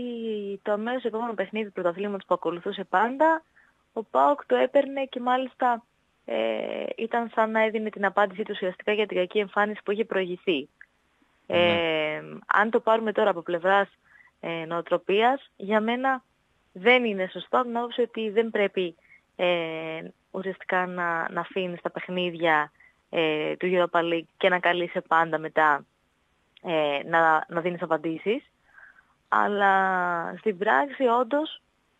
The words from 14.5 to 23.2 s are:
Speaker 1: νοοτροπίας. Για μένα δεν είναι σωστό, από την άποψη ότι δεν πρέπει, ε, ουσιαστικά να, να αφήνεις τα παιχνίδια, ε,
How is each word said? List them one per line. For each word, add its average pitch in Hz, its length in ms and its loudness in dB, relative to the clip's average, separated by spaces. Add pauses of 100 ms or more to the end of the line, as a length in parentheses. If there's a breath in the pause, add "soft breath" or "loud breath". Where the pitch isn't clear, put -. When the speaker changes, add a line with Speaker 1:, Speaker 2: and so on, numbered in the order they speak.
Speaker 1:
νοοτροπίας. 180 920 0
Για 214 260 0
μένα 254 420 -2 (480)
δεν 240 320 2
είναι 190 280 -2
σωστό, - 260 -4
από 254 100 2
την 233 100 -6
άποψη 240 240 -4
ότι 226 280 -2
δεν 226 200 0
πρέπει, 196 460 -2 (400 soft breath)
ε, 160 640 -2 (300)
ουσιαστικά 185 540 -4
να, 170 460 -4
να 170 100 -4
αφήνεις 175 400 -6
τα - 100 -6
παιχνίδια, 165 800 -2 (380 soft breath)
ε, 156 460 0